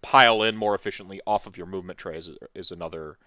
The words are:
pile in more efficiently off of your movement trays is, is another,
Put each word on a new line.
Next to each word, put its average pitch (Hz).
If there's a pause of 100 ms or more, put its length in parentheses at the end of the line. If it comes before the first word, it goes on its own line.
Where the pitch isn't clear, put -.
pile 117
in 110
more 107
efficiently 98
off 104
of 95
your 87
movement 92
trays 82
is, 80 (160)
is 95
another, 80